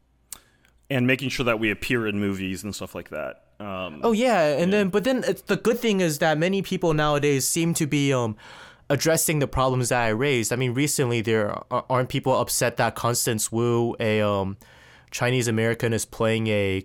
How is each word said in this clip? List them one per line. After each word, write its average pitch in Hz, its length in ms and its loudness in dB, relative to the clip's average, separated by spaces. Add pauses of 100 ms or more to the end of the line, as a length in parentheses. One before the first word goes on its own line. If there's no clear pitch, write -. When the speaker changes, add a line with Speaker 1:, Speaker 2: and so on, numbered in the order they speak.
(880)
Speaker 1:
And 123 200 0
making 131 220 0
sure - 140 -2
that 117 140 2
we 110 140 0
appear 113 340 -2
in 101 140 -2
movies 95 420 -2
and 101 100 -8
stuff - 220 -10
like 87 160 -12
that. 76 320 -8 (180)
Um, 92 440 -8
Speaker 2:
Oh, 233 80 2
yeah, 214 340 2
and 151 260 2
Speaker 1:
yeah. 208 60 2
Speaker 2:
then, 196 100 2
but 196 160 0
then 254 220 0
it's, 190 160 -2
the 202 140 0
good 220 220 0
thing 202 220 0
is 156 200 0
that 156 180 2
many 190 240 0
people 175 320 0
nowadays 147 520 2
seem 165 280 0
to 165 120 0
be, 139 260 2
um, 117 240 0 (520)
addressing 160 520 2
the 127 80 0
problems 127 420 0
that 127 120 2
I 113 60 2
raised. 120 440 0
I 120 40 -2
mean, 123 180 0
recently 131 460 0
there 110 280 2 (220)
a-, 123 200 -2
aren't 127 180 0
people 131 320 0
upset 120 380 0
that 113 160 2
Constance 117 580 -2
Wu, 117 460 0
a, 107 240 2
um, 98 340 0 (540)
Chinese 123 380 0
American, 113 440 0
is 110 120 -2
playing 110 420 0
a 98 380 0